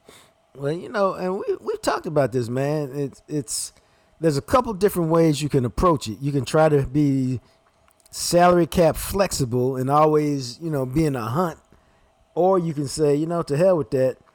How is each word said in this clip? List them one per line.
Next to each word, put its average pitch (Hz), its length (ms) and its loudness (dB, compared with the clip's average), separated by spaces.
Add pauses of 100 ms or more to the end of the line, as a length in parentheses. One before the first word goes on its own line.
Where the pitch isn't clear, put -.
(560)
Well, 139 160 -4
you 180 180 -8
know, 196 240 0
and 185 220 -4
we, 415 260 -4
we've 415 220 -8
talked - 240 -4
about 147 240 0
this, 120 180 -2
man. 139 460 -4
It's, 143 320 -8
it's, - 460 -8 (460)
there's 151 180 0
a 139 40 -2
couple 254 320 0
different 175 380 0
ways 160 320 4
you 147 60 -4
can 131 160 0
approach 156 420 0
it. 110 120 -10
You 139 120 -4
can 139 140 -2
try 156 240 4
to 139 180 2
be 131 520 0 (720)
salary 175 560 4
cap 156 300 2
flexible 131 800 -2
and 127 160 -2
always, 147 680 2
you 165 120 -8
know, 135 160 -2
be 151 180 0
in 143 100 0
a 117 100 -4
hunt. 151 340 -2 (760)
Or 185 240 4
you 165 160 -2
can 139 140 -4
say, 147 280 2
you 156 120 -2
know, 170 160 -4
"To 147 120 -4
hell 180 220 4
with 143 140 -4
that. 131 260 0 (180)